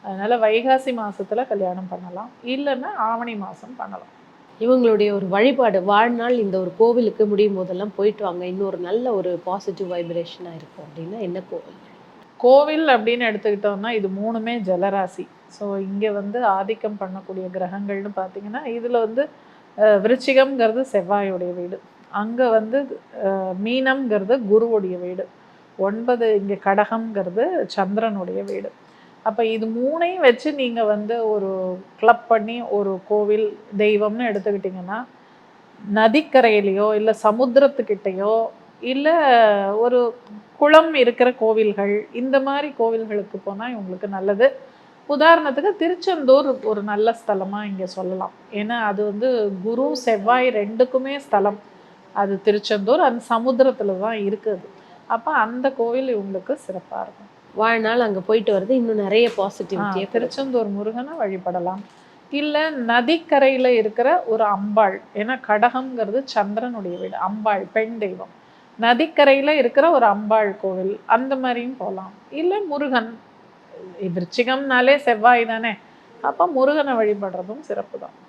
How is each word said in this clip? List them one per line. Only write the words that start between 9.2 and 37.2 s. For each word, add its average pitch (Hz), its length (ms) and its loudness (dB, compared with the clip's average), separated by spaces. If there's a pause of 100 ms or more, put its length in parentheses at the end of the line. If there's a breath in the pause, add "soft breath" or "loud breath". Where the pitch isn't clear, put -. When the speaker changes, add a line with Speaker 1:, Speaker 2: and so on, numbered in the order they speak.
Speaker 2:
பாசிட்டிவ் 185 480 -6
வைப்ரேஷனா 170 680 -8
இருக்கும் 156 280 -20
அப்படின்னா 170 320 -12
என்ன 185 220 -6 (100)
கோவில்? - 300 -14 (560)
Speaker 1:
கோவில் 294 520 6
அப்படின்னு 233 420 2
எடுத்துக்கிட்டோம்னா 208 600 -2
இது 208 180 -2
மூணுமே 220 460 -4 (120)
ஜலராசி. 185 600 -2 (220)
So 202 280 -8
இங்க 196 340 -2
வந்து 202 340 -6
ஆதிக்கம் 208 560 -2
பண்ணக்கூடிய 190 540 -10
கிரகங்கள்னு 196 640 -6
பார்த்தீங்கன்னா 202 460 -8 (140)
இதுல 240 300 -2
வந்து, 262 220 -2 (500 loud breath)
அஹ், 208 260 6
விருச்சிகம்ங்கிறது 254 880 2
செவ்வாயுடைய 185 640 -2
வீடு, 180 260 -10 (300)
அங்க 233 380 -2
வந்து, 226 520 0 (240)
அஹ், 190 300 -2 (100)
மீனம்ங்கிறது 254 840 0
குருவுடைய 208 520 2
வீடு, 180 280 -8 (500 soft breath)
ஒன்பது 226 640 0
இங்க 196 140 -4
கடகம்ங்கிறது 208 1200 -2
சந்திரனுடைய 196 680 -2
வீடு. - 280 -8 (500 soft breath)
அப்ப 220 220 -2
இது 220 220 -2
மூணையும் 294 580 -2
வச்சு 254 280 2
நீங்க 240 320 -2
வந்து 214 460 -2
ஒரு 196 200 -2 (480)
கிளப் 233 300 4
பண்ணி 226 340 0
ஒரு 196 460 -2
கோவில் 208 500 0 (200)
தெய்வம்னு 214 520 0
எடுத்துக்கிட்டிங்கன்னா 196 680 -6 (960 soft breath)
நதிக்கரையிலையோ 214 1000 4
இல்ல 214 280 2